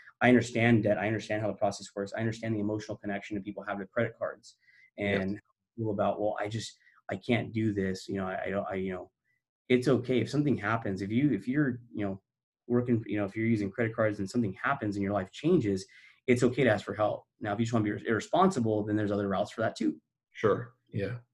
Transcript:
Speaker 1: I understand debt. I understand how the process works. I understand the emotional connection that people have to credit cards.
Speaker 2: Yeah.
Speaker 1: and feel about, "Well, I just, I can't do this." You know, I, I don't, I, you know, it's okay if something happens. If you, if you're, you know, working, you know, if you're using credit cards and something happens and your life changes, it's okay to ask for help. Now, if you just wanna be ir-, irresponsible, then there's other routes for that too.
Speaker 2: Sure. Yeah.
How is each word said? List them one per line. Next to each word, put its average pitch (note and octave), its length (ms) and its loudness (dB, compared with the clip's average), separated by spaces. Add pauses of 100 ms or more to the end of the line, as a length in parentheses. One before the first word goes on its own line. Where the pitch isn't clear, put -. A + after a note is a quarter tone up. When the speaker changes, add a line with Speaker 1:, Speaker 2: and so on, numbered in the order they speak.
(200)
Speaker 1:
I A#2+ 100 6
understand A#2+ 520 6
debt. G2+ 160 2
I G2 80 -2
understand G#2+ 380 -2
how G#2+ 40 0
the F#2+ 60 -2
process G2 420 -4
works. G2+ 220 -6
I A2+ 40 -4
understand A2+ 340 -2
the G#2 40 -2
emotional G#2 380 -4
connection G2+ 380 -6
that G2 100 -6
people G2 220 -10
have G2+ 100 -4
to F#2+ 80 -8
credit A#2 320 -2
cards. - 380 -8 (420)
Speaker 2:
Yeah. G2 240 0
Speaker 1:
and G2+ 180 -4 (380)
feel A2 140 -2
about, G2+ 300 0
"Well, G#2+ 180 0
I G#2 80 -4
just, A2+ 280 -8 (360)
I G2+ 40 -4
can't G#2+ 360 -2
do A2 220 0
this." F#2+ 340 -2
You G2 100 -4
know, F#2+ 100 -4
I, F#2 180 -6
I F#2+ 40 -4
don't, G2 200 -2
I, G2 60 -6
you F#2+ 180 -4
know, F2+ 180 -10 (580)
it's B2 180 4
okay B2+ 320 2
if G#2 100 -2
something C#3 280 2
happens. G2+ 440 -2
If G2 100 -4
you, C3+ 200 2
if F#2+ 160 -2
you're, B2+ 320 0 (140)
you G#2 120 -4
know, G2 160 -4 (460)
working, A#2+ 400 2
you G#2 100 -4
know, G2+ 80 0
if G2 100 -8
you're A2+ 120 0
using G#2 240 2
credit A2+ 240 -2
cards G#2+ 240 0
and G2 100 -4
something A2 320 0
happens A#2+ 340 -2
and G2+ 80 0
your G2 100 0
life F#2+ 180 -2
changes, A#2 540 2 (420)
it's B2 160 4
okay B2+ 200 4
to A#2 60 6
ask G2 160 2
for G2+ 80 -6
help. G#2 320 0 (160)
Now, G#2+ 120 -2
if G#2+ 60 -6
you A#2 60 2
just A#2 80 -4
wanna A2 120 4
be G2+ 60 0
ir-, - 160 -4
irresponsible, A#2+ 800 2
then G#2+ 100 0
there's G#2 160 0
other G2+ 160 0
routes G2 240 -2
for A2+ 100 -6
that A2 140 -2
too. - 200 -2 (360)
Speaker 2:
Sure. - 420 0 (180)
Yeah. A2 240 -4 (180)